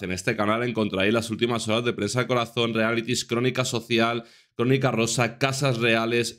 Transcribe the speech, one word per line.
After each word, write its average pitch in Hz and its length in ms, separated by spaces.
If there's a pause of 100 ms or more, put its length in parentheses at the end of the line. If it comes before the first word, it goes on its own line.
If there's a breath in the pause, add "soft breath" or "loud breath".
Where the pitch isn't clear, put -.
En 90 80
este 92 240
canal 107 260
encontraréis 104 500
las 113 200
últimas 117 360
horas 113 160
de 120 100
Prensa 104 260
de 123 80
Corazón, 117 480
realities, 113 500
crónica 127 400
social, 117 600 (300 loud breath)
crónica 131 360
rosa, 113 480
casas 135 400
reales, 113 600